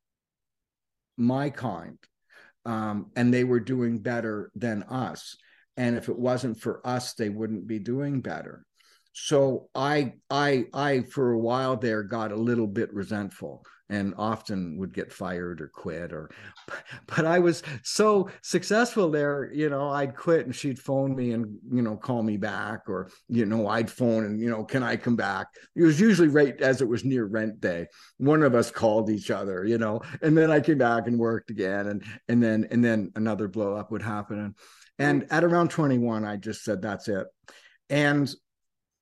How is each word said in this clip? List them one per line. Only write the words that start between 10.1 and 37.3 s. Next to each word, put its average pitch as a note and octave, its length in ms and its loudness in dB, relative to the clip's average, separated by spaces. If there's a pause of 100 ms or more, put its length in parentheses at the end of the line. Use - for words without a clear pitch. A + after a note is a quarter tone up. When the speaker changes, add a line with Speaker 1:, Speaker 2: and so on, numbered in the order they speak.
Speaker 1:
I, C#3 440 2
I, C#3 280 0
for B2 300 0
a A2+ 80 2
while B2+ 380 0
there, A2 260 -2
got A2 280 -6
a G#2 40 -6
little A2+ 320 0
bit G2+ 260 -4
resentful G2 720 -8 (220)
and G2+ 300 -4
often G#2 600 -4
would F#2 140 -6
get - 220 -8
fired F2+ 480 -8
or D2 60 -12
quit E2+ 440 -10
or, D#2 180 -12 (380)
<laughs> - 480 -16
but D#3+ 80 2
I E3 140 4
was E3+ 240 4 (220)
so G#3 460 2 (120)
successful G#3 720 0
there, C#3+ 420 0
you D3+ 160 0
know, C#3+ 200 -2
I'd C#3 280 -2
quit E3 300 2
and B2 80 -6
she'd C3+ 240 -4
phone C3+ 360 0
me B2 160 0
and, A2+ 240 -4 (160)
you B2 120 2
know, G#2+ 120 -2
call A#2 280 -2
me G#2+ 120 0
back, G#2 540 -6
or, F#2+ 200 -6 (200)
you A#2 160 2
know, G#2+ 220 0
I'd A2 220 0
phone A2+ 360 0
and, G#2+ 160 -4
you A#2+ 80 -2
know, A2 160 -4
"Can C3+ 160 -2
I A#2 160 -2
come A#2+ 180 0
back?" G2 320 -2 (280)
It E3+ 80 4
was D#3 160 8
usually F3+ 300 8
right C#3+ 300 4
as C3+ 220 4
it B2 60 4
was A#2 180 0
near B2+ 200 2
rent A2 360 -4
day. E2+ 240 -2 (320)
One D3+ 240 4
of C3 140 6
us A#2 160 4
called A2 400 2
each G#2 180 -2
other, G2 340 -2
you A2+ 140 2
know, A2 240 -2 (220)
and D#3 120 6
then D#3+ 140 6
I D3+ 120 4
came D3 180 4
back A#2 260 2
and A#2 140 0
worked A2+ 320 0
again. G2+ 360 -2
And, G2+ 160 -4 (240)
and A#2+ 140 4
then, A2 300 2
and A#2+ 120 4
then A2 320 2
another G#2+ 320 -2
blow G2+ 280 -2
up G#2 160 -8
would G#2 100 -6
happen. G#2 380 -6
And, G#2 160 -8 (420)
and C#3+ 240 2
Speaker 2:
Right. - 100 -10
Speaker 1:
at D#3+ 120 4
around E3+ 260 4
twenty-one, A#2+ 560 2
I G#2 120 -4
just G#2 260 -10
said, G2+ 180 -4
"That's G2+ 260 -6
it." G2 200 -2 (640)